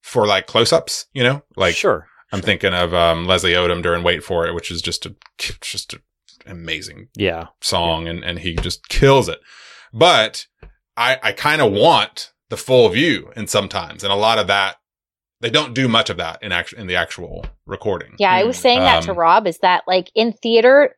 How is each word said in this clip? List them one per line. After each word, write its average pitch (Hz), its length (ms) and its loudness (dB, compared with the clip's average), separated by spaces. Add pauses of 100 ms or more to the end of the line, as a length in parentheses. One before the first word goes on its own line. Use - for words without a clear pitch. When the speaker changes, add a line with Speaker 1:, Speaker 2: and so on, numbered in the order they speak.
Speaker 1:
for, 110 260 -2
like, 98 200 0
close-ups, - 640 0
you 131 100 -2
know? 139 200 0 (140)
Like, 92 180 2
Speaker 2:
Sure. 113 320 -2 (240)
Speaker 1:
I'm 95 100 -6
thinking 95 320 2
of, 87 200 0
um, 85 320 2
Leslie 90 280 2
Odom 87 280 0
during 87 220 -2
Wait 87 200 0
For 85 240 -2
It, 85 60 -6
which 85 180 -10
is 82 100 -8
just - 240 -8
a, - 100 -16 (220)
just - 560 -12
an - 80 -18 (460)
amazing 82 680 -12
Speaker 2:
Yeah. 85 320 -4 (140)
Speaker 1:
song, 82 440 -2
Speaker 2:
Yeah. 82 60 -8
Speaker 1:
and, 85 120 -10
and 85 160 -8
he 85 160 -8
just - 340 -8
kills 135 400 4
it. 80 100 -10 (540)
But 117 540 2 (500)
I, 123 260 0
I 107 100 -2
kinda 151 340 0
want 107 640 0 (180)
the 110 80 -10
full 123 320 4
view 123 460 -2
in 107 120 -10
sometimes, 98 560 -4
and 98 80 -2
a 101 60 2
lot 110 200 4
of 104 100 0
that, 98 300 0 (640)
they 117 80 -4
don't 139 240 -2
do 131 140 0
much 113 220 0
of 90 80 -6
that 82 240 -8
in 104 100 -10
act-, 87 220 -4
in 104 140 -14
the 90 80 -4
actual 85 500 -6 (200)
recording. 98 520 -6
Speaker 3:
Yeah, 196 140 2
I 185 120 2
was 247 140 -2
Speaker 2:
Mm. - 40 -14
Speaker 3:
saying 247 180 2
that 247 240 2
to 180 80 -6
Speaker 1:
Um, 175 60 -4
Speaker 3:
Rob, 180 300 4
is 165 120 -6
that, 180 280 2
like, 180 280 -2
in 226 180 0
theater 240 640 4